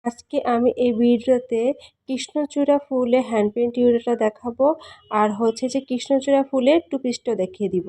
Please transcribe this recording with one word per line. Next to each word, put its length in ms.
আজকে 400
আমি 320
এই 160
ভিডিওতে 680
কৃষ্ণচূড়া 760
ফুলে 420
হ্যান্ড 300
পেইন্ট 220
টিউটোরিয়ালটা 420
দেখাবো, 500
আর 200
হচ্ছে 380
যে 120
কৃষ্ণচূড়া 640
ফুলের 380
টু 160
পিসটাও 380
দেখিয়ে 340
দিব। 200